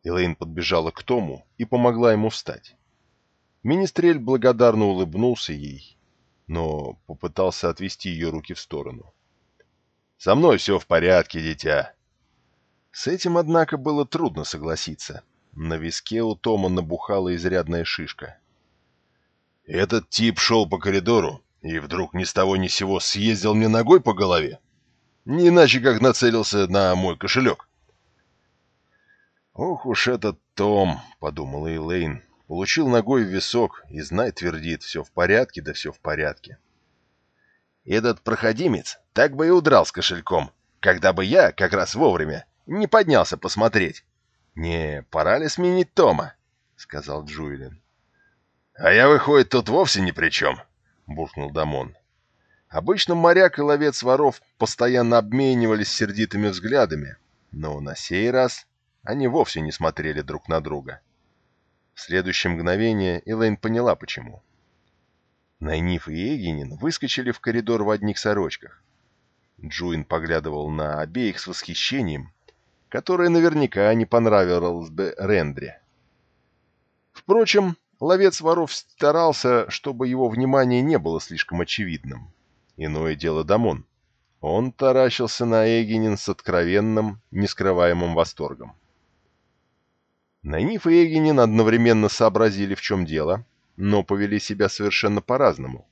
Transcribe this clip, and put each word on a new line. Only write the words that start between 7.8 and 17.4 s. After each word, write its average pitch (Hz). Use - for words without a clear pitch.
её 82
руки 80
в -
сторону. 65
"Со 98
мной 151
всё 95
в -
порядке, 85
дитя". 78
С -
этим, 175
однако, 160
было 147
трудно 87
согласиться. 78
На 80
виске 85
у 110
Тома 98
набухала 90
изрядная 85